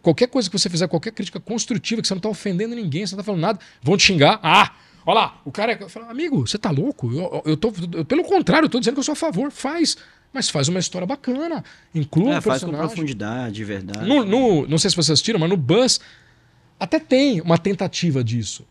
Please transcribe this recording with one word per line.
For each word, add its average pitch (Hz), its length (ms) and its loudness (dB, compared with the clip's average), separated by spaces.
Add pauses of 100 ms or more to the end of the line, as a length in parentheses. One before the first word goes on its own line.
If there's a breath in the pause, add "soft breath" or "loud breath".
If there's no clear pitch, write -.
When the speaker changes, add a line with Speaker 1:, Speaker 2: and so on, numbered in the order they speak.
Speaker 1:
Qualquer 180 260 4
coisa 240 220 0
que 202 80 -4
você 196 100 0
fizer, 175 180 0
qualquer 175 260 -4
crítica 196 280 -10
construtiva, 220 640 -4
que - 60 -6
você 196 60 -2
não 190 60 -6
tá 214 80 -4
ofendendo 208 460 -4
ninguém, 202 320 -4
você 180 80 -8
não 202 80 -10
tá - 20 -10
falando 196 160 -2
nada, 202 180 0 (240 loud breath)
vão 170 140 2
te - 80 2
xingar. 180 380 6
"Ah, 180 300 6 (340 soft breath)
olha 170 80 4
lá, 220 300 2
o 147 60 -10
cara 214 220 -2
é." 196 100 -6
Eu 190 60 -16
falo, 226 220 -16
"Amigo, 247 360 -2
você 208 120 -4
tá 208 120 -2
louco? 147 420 -2
Eu, 156 340 -6
eu 151 100 2
tô, 226 160 -2 (240)
eu, 160 80 -4
pelo 294 180 0
contrário, 320 440 2
eu - 40 0
tô - 80 0
dizendo 233 160 0
que 277 60 -2
eu 254 40 -2
sou 302 80 -2
a 285 40 -4
favor. 254 340 -2
Faz, 302 460 -2 (360 soft breath)
mas 254 180 -4
faz 139 180 0
uma 180 100 -2
história 180 280 -6
bacana. 277 580 -4 (300 loud breath)
Inclua 165 400 2
Speaker 2:
É, 175 40 0
Speaker 1:
um - 40 -4
Speaker 2:
faz 131 200 0
com 180 60 -8
Speaker 1:
personagem." 151 260 -4
Speaker 2:
profundidade, 120 600 -6
de 110 100 -8
verdade. 101 420 -8
Speaker 1:
No, 262 180 4
no, 202 440 2
não 147 100 0
sei 196 120 2
se - 60 0
vocês 156 140 2
assistiram, 214 300 2
mas 160 80 2
no 196 80 2
Buzz 180 440 2 (800 soft breath)
até 247 200 -2
tem 262 420 2
uma 165 180 2
tentativa 175 640 0
disso. 117 480 -4